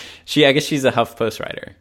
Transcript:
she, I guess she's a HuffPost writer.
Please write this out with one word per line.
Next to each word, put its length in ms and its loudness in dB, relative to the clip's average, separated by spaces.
she, 200 2
I 60 6
guess 140 2
she's 180 -2
a 80 4
HuffPost 480 -2
writer. 420 -12